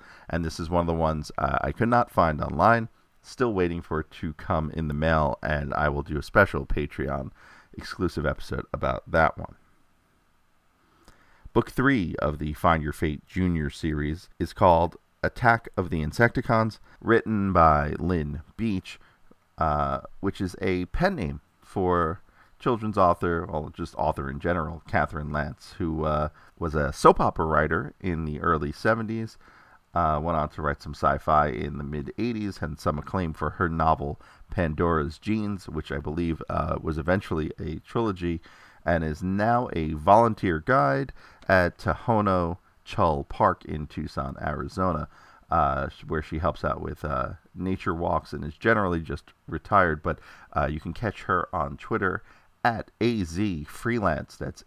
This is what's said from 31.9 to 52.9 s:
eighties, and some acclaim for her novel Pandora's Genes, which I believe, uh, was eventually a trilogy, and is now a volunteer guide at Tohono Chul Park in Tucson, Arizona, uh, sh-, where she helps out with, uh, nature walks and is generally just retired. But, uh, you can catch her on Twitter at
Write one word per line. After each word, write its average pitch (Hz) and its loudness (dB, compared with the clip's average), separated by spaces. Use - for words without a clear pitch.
eighties, 107 -4
and 76 -8
some 76 -2
acclaim 85 -4
for 76 -4
her 90 -2
novel 78 0
Pandora's 80 0
Genes, 104 -4
which 78 -8
I 71 -4
believe, 78 -4
uh, 80 -2
was 78 -4
eventually 80 -2
a 80 -8
trilogy, 87 -2
and 82 2
is 78 -4
now 107 0
a 80 -2
volunteer 98 6
guide 139 0
at 92 4
Tohono 95 2
Chul 78 0
Park - 2
in 76 -6
Tucson, 73 -8
Arizona, 76 -2
uh, 69 0
sh-, - -16
where 78 -2
she 80 -6
helps 78 -2
out 78 -2
with, 76 -10
uh, 65 -2
nature 92 -4
walks 85 -2
and 71 -8
is 76 -10
generally 101 2
just 73 -10
retired. 82 2
But, 82 -2
uh, 73 2
you 76 -2
can 82 -8
catch 101 -6
her 90 0
on 73 -2
Twitter 98 -2
at 117 0